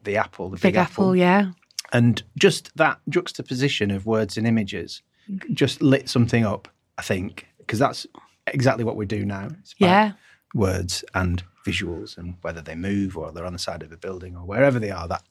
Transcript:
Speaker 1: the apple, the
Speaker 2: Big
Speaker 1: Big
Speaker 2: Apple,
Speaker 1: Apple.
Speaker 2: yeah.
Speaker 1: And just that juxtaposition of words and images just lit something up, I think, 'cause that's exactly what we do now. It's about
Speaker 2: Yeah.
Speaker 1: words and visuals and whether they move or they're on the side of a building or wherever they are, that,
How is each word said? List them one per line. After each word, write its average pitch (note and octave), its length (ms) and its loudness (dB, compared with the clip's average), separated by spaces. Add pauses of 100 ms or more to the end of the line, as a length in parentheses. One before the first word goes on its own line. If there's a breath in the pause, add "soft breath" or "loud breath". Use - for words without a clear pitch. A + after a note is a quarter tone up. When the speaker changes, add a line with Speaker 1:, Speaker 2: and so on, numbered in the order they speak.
Speaker 1:
the G#2 120 -4
apple, F#2 320 -4
the F#2+ 80 -10
Speaker 2:
Big - 60 -4
Speaker 1:
Big F#3+ 140 4
Speaker 2:
Apple, F#3 300 2
Speaker 1:
Apple. F#3 100 4
Speaker 2:
yeah. F#3 340 6 (420)
Speaker 1:
And A#2+ 300 4 (160)
just - 380 4
that D3+ 320 2
juxtaposition C3+ 840 -2
of G2 160 -4
words A2 320 0
and A2 80 0
images G#2 560 -2 (500)
just C#3 300 0
lit C3+ 260 4
something A#2 360 2
up, - 240 -4 (280)
I - 60 -12
think, G2 460 -6 (180)
'cause G#2+ 120 -2
that's - 280 -2 (400)
exactly A#2+ 380 0
what A2+ 120 -4
we G#2+ 80 -4
do G2+ 220 -4
now. G2+ 220 -6 (120)
It's - 140 -20
about G3 120 2
Speaker 2:
Yeah. G3+ 260 4 (420 soft breath)
Speaker 1:
words F#2 580 -2
and F2+ 300 0 (240)
visuals F2 500 -6
and F2 240 -12
whether E2 220 -8
they D#2+ 140 -12
move G2 400 -2
or D#2+ 140 -8
they're E2 140 -12
on F2+ 80 -8
the F2 60 -10
side F2 240 -8
of D#2 100 -18
a E2 40 -20
building F#2 380 -12
or F2 120 -14
wherever B2 320 2
they G#2 120 -4
are, F2 180 -8
that, - 220 -6